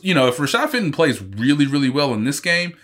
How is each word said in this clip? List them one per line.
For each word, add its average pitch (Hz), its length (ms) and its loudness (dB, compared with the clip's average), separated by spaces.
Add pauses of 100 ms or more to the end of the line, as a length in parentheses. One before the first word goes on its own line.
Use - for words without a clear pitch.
you 185 100 0
know, 131 140 4
if 123 100 0
Rashad 240 320 0
Fenton 226 220 -2
plays 143 300 0
really, 120 460 0
really 139 220 0
well 139 240 0
in 107 120 -2
this 143 160 -2
game 175 320 -2 (100)